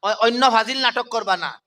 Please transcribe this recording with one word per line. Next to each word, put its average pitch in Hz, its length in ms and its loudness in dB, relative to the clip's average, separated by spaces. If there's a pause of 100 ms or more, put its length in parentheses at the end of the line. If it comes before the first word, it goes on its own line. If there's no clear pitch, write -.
অ-, 208 120 -2
অন্য 240 360 4
ফাজিল 233 320 0
নাটক 240 260 -2
করবা 202 280 -2
না। 147 300 -10